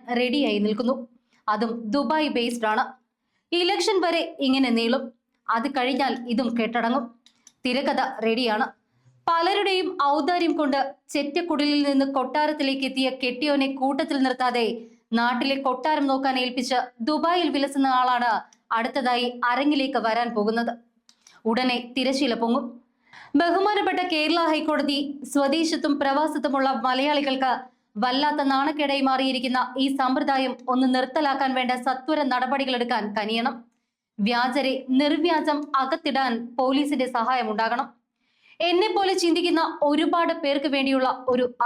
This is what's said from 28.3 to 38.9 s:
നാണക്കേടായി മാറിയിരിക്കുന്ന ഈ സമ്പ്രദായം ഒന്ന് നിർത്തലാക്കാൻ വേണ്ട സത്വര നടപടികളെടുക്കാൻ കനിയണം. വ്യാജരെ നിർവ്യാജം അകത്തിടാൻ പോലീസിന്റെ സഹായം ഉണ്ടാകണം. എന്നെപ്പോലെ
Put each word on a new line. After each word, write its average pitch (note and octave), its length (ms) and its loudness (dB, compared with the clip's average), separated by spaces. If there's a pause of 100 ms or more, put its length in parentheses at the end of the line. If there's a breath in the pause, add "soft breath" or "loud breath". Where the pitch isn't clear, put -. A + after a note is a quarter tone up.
നാണക്കേടായി C#4 480 0
മാറിയിരിക്കുന്ന C4 800 0
ഈ C4+ 180 0
സമ്പ്രദായം C4+ 600 0 (120)
ഒന്ന് B3+ 260 2
നിർത്തലാക്കാൻ C4+ 600 0
വേണ്ട B3+ 160 0 (160)
സത്വര C#4 360 -2
നടപടികളെടുക്കാൻ B3 920 -2
കനിയണം. A3+ 480 -2 (560)
വ്യാജരെ B3+ 720 0
നിർവ്യാജം D4 840 2
അകത്തിടാൻ C4+ 560 0 (260)
പോലീസിന്റെ C4+ 480 0 (100)
സഹായം A#3 340 0
ഉണ്ടാകണം. A3+ 500 -2 (600 soft breath)
എന്നെപ്പോലെ F#4 540 2